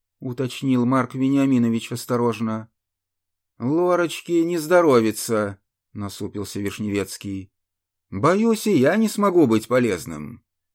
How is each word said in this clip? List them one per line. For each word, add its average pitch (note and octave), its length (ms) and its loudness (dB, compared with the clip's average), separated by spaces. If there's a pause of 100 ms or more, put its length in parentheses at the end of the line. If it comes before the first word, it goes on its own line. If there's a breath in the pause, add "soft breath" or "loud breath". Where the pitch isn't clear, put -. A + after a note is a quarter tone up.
(180)
уточнил B2+ 640 -2
Марк B2+ 300 0
Вениаминович C3 800 2
осторожно. A2+ 760 -4 (880)
"Лорочке E3+ 880 0
не F3 140 -2
здоровится", A#2+ 1000 2 (320)
насупился G2+ 680 -10
Вишневецкий. G2 920 -6 (600)
"Боюсь, G#3 560 0
и G3+ 100 4
я C#3 180 4
не A3 140 2
смогу F3+ 380 4
быть A2 200 2
полезным. F2 760 -2 (320)